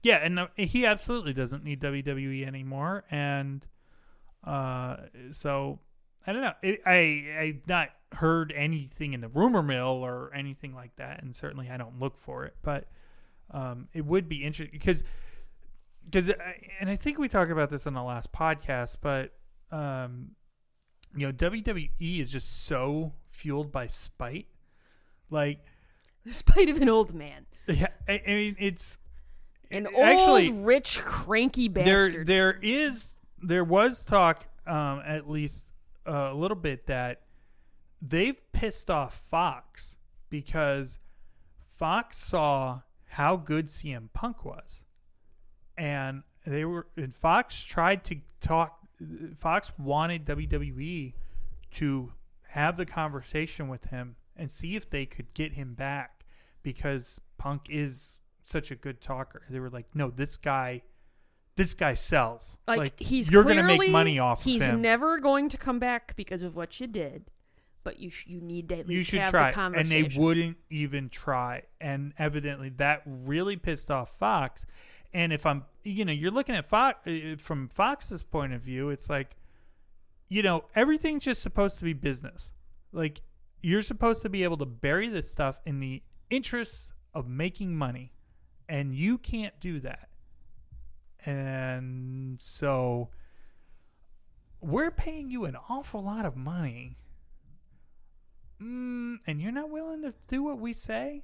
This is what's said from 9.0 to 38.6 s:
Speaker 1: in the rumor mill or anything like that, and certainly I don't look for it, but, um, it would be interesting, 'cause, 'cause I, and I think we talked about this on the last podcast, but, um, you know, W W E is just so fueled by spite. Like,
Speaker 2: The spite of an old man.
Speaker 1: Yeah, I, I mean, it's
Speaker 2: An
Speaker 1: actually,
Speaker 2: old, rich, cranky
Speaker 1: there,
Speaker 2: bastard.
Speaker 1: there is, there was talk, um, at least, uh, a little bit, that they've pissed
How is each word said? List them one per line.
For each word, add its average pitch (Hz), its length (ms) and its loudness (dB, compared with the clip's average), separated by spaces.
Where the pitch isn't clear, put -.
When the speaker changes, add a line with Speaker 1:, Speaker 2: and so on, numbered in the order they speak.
Speaker 1:
in 123 60 -8
the 113 80 -10
rumor 185 340 4
mill 127 420 0
or 127 300 -8
anything 139 400 -10
like 123 220 -18
that, 135 260 -14
and 127 120 -12
certainly 135 360 -10
I 127 80 -8
don't 120 200 -10
look 131 200 -4
for 131 260 -10
it, 147 180 -12
but, 147 260 -4
um, 127 440 -8
it 156 100 -4
would 170 240 2
be 143 160 -6
interesting, 151 340 -8
'cause, 180 240 4
'cause 185 180 2
I, 180 400 -6
and 196 100 -2
I 202 60 -2
think 294 220 -4
we 277 100 0
talked 175 220 2
about 151 200 2
this 143 160 -6
on 139 80 -4
the 127 80 -6
last 123 280 -6
podcast, 147 720 -2
but, 135 320 -4
um, 131 640 -8
you 139 100 -2
know, 135 60 -4
W 185 300 0
W 202 260 -2
E 170 200 -2
is 123 100 -4
just - 340 -6
so 147 500 -2
fueled 147 420 -6
by 123 140 -4
spite. - 640 -10
Like, 147 340 0
Speaker 2:
The 233 80 -8
spite - 340 12
of 302 140 2
an 262 80 8
old 220 240 4
man. 143 320 -12
Speaker 1:
Yeah, 175 200 4
I, 202 200 0
I 202 40 0
mean, 208 280 2
it's 196 400 -2
Speaker 2:
An 202 160 -4
Speaker 1:
actually, 370 640 10
Speaker 2:
old, 202 160 -4
rich, 269 340 6
cranky 233 680 2
Speaker 1:
there, 185 160 2
Speaker 2:
bastard. 160 180 -2
Speaker 1:
there 190 260 6
is, 254 520 0
there 185 220 2
was 214 400 4
talk, 180 420 6
um, 147 380 -2
at 151 240 -6
least, 151 420 -6
uh, 143 260 0
a - 20 -8
little 185 220 0
bit, 151 300 -4
that 123 360 -4
they've 170 360 0
pissed - 380 0